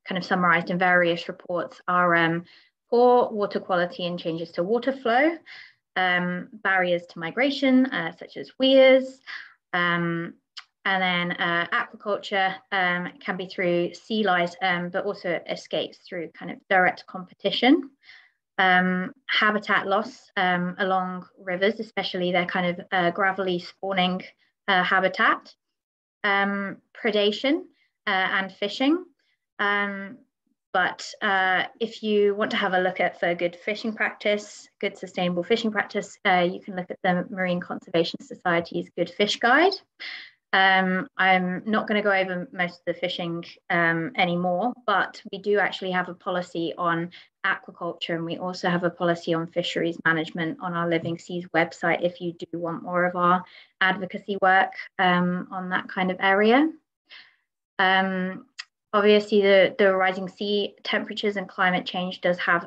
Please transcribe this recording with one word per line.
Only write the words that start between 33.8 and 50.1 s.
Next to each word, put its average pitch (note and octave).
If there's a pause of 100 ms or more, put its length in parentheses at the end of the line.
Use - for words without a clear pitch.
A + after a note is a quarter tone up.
practice, G#3 (120)
good G3
sustainable F3+
fishing A3+
practice, -
uh, F3+
you F#3+
can F#3+
look F3+
at -
the F3+
Marine F#3
Conservation F3
Society's E3+
Good F3
Fish -
Guide. D4+ (800)
Um, F#3+ (100)
I'm F#3
not G#3+
gonna G#3
go G#3
over F#3
most F3
of -
the E3+
fishing, E3+ (240)
um, E3
anymore, F3+ (140)
but F#3+ (100)
we G3
do G3+
actually F#3
have F3+
a F3
policy F3+
on E3+ (340)
aquaculture, F3+
and E3
we E3
also F3+
have F3
a F3
policy E3+
on E3
fisheries E3+
management D#3+